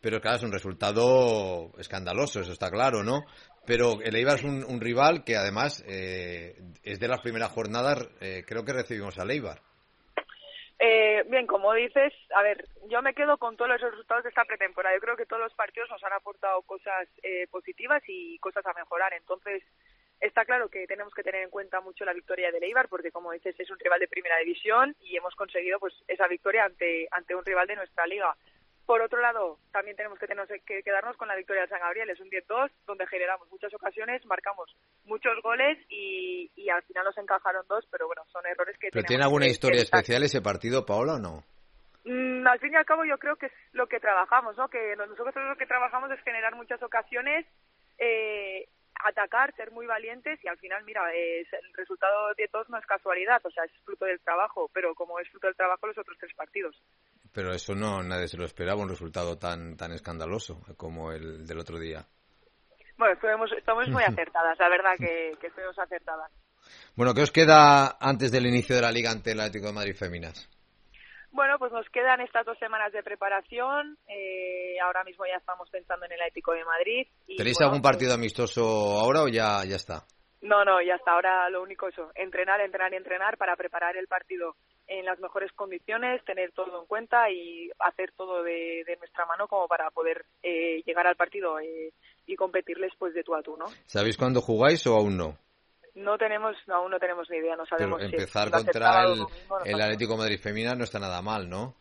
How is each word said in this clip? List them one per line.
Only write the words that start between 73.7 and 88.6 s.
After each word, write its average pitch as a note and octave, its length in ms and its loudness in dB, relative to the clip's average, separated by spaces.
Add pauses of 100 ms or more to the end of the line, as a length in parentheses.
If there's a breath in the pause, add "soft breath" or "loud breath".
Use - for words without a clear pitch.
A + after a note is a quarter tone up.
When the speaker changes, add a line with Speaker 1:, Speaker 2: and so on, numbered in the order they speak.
Speaker 2:
Eh, F#3 720 -8
ahora F#3 220 0
mismo F#3 220 -10
ya F#3 100 -2
estamos F3+ 340 -8
pensando F3+ 360 -8
en F3 60 -12
el E3+ 80 -8
Atlético E3+ 320 -2
de E3 120 -4
Madrid. F3+ 420 0 (200)
Y, - 100 -12
Speaker 1:
¿Tenéis A#2 220 0
Speaker 2:
bueno, D3+ 100 8
Speaker 1:
algún C#3 140 2
partido B2+ 320 4
amistoso A#2 480 -2 (360)
ahora C3 240 4
o C#3+ 60 4
ya, A2 400 2
ya G2 80 -4
está? E2 280 -8 (360)
Speaker 2:
No, G#3 240 6
no, F#3+ 160 6
ya F3+ 140 2
está. F3 180 2
Ahora F3+ 380 4
lo F#3 120 -4
único F#3+ 260 -10
eso, E3 260 -10
entrenar, F#3 480 0
entrenar F#3 320 -2
y - 20 -6
entrenar F#3 400 -2
para F3+ 200 0
preparar F3 400 -4
el F#3 120 -8
partido F3+ 480 -6 (300)
en F#3 180 -8
las F#3 160 -2
mejores F#3+ 320 -6
condiciones, G#3+ 720 -4
tener F#3 280 -4
todo F3+ 280 -6
en E3+ 60 -18
cuenta A3+ 440 2
y E3+ 400 -10 (100)
hacer F#3 360 -2
todo F#3 260 -4
de, E3 440 -4